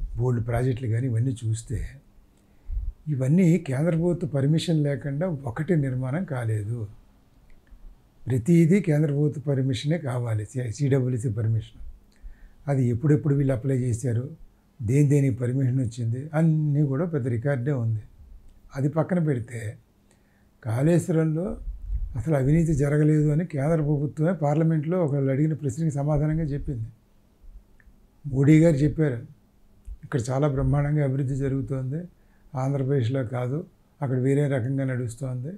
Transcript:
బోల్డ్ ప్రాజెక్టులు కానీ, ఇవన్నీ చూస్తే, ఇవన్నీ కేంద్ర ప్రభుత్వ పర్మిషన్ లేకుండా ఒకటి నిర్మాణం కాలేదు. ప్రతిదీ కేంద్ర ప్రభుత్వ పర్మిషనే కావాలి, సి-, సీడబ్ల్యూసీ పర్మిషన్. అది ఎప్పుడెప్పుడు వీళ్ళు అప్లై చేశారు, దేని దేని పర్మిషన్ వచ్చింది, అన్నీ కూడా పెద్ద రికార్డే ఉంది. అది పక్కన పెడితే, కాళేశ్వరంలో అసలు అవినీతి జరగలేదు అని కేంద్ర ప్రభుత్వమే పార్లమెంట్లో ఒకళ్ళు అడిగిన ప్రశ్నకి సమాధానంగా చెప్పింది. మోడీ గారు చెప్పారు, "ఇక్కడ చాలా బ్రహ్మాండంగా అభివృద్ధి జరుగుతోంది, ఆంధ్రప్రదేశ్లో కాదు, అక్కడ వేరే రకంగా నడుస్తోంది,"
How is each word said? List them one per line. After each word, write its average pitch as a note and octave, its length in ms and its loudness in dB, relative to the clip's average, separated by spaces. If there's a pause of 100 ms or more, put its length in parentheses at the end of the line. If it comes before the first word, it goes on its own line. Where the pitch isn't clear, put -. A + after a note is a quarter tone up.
(180)
బోల్డ్ A#2 300 0
ప్రాజెక్టులు B2 400 0
కానీ, A2+ 200 0
ఇవన్నీ A#2+ 280 0 (100)
చూస్తే, A2 420 -4 (1200)
ఇవన్నీ D#3 500 4
కేంద్ర D3+ 320 -2
ప్రభుత్వ E3+ 380 0
పర్మిషన్ D3 560 2
లేకుండా C#3+ 440 -2
ఒకటి D3 480 -2
నిర్మాణం C3+ 500 -2
కాలేదు. A2 640 -4 (1400)
ప్రతిదీ E3+ 540 4
కేంద్ర D3+ 260 2
ప్రభుత్వ D3 340 0
పర్మిషనే C3+ 560 0
కావాలి, A#2+ 480 -4
సి-, B2 260 -6
సీడబ్ల్యూసీ B2+ 580 0
పర్మిషన్. A2 520 -4 (840)
అది C3+ 200 2
ఎప్పుడెప్పుడు C#3 480 2
వీళ్ళు C#3 180 2
అప్లై C3+ 240 -2
చేశారు, B2 520 -2 (520)
దేని C3+ 280 4
దేని C3+ 260 4
పర్మిషన్ B2 440 0
వచ్చింది, B2 540 -4
అన్నీ D3+ 500 2
కూడా C3+ 220 0
పెద్ద D3 220 -2
రికార్డే B2+ 440 -2
ఉంది. A2+ 300 -2 (720)
అది C#3 140 0
పక్కన D#3+ 300 0
పెడితే, A#2 580 -4 (880)
కాళేశ్వరంలో D#3+ 920 0 (600)
అసలు D#3 180 0
అవినీతి D#3 380 4
జరగలేదు D3+ 560 4
అని D#3 160 2
కేంద్ర D3+ 300 0
ప్రభుత్వమే D3+ 580 0
పార్లమెంట్లో D#3+ 720 2
ఒకళ్ళు C#3 260 0
అడిగిన D3+ 220 2
ప్రశ్నకి D3 380 -2
సమాధానంగా D3+ 520 0
చెప్పింది. C3+ 420 -4 (1400)
మోడీ C#3+ 360 6
గారు E3 120 6
చెప్పారు, C3+ 500 0 (800)
"ఇక్కడ C3+ 260 -2
చాలా C#3 180 0
బ్రహ్మాండంగా C#3+ 560 2
అభివృద్ధి C3+ 320 0
జరుగుతోంది, C3+ 680 -4 (520)
ఆంధ్రప్రదేశ్లో C3+ 680 0
కాదు, B2 420 -4 (360)
అక్కడ C3 180 0
వేరే C#3 280 2
రకంగా C3+ 360 0
నడుస్తోంది," B2+ 760 -6